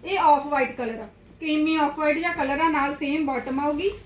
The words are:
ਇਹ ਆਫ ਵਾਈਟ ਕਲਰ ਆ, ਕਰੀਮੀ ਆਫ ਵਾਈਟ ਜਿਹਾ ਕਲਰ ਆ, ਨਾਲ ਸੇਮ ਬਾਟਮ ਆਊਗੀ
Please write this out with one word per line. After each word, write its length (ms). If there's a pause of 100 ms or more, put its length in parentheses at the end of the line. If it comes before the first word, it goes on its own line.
ਇਹ 140
ਆਫ 280
ਵਾਈਟ 300
ਕਲਰ 220
ਆ, 80 (340)
ਕਰੀਮੀ 360
ਆਫ 220
ਵਾਈਟ 200
ਜਿਹਾ 140
ਕਲਰ 280
ਆ, 80
ਨਾਲ 260
ਸੇਮ 320
ਬਾਟਮ 340
ਆਊਗੀ 300 (160)